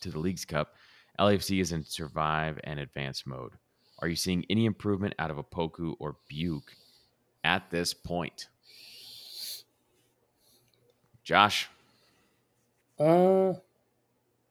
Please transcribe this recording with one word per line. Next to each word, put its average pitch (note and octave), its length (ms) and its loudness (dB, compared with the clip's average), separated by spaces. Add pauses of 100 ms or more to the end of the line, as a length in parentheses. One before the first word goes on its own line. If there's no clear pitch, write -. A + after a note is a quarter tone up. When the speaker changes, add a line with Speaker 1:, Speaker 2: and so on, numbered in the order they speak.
Speaker 1:
to F2 100 -10
the D#2 80 -8
League's F2 260 -4
Cup. D2+ 300 -4 (440)
L G2+ 80 6
A G#2 80 6
F E2+ 80 0
C F#2+ 160 0
is E2+ 120 0
in D#2+ 120 -2
survive D#2 800 -2
and D2 160 -8
advance C#2 460 -8
mode. C2 280 -10 (460)
Are E2 80 -2
you E2+ 80 0
seeing F2+ 340 -2
any A2+ 160 2
improvement G2+ 540 -2
out D#2+ 100 -2
of D2 80 -6
Opoku E2 600 -6
or D2 160 -8 (120)
Buke D#2 480 -6 (680)
at F2+ 260 2
this E2+ 240 -2
point? - 540 -8 (2750)
Josh? G2 460 4 (1300)
Speaker 2:
Uh, F#3 540 6 (960)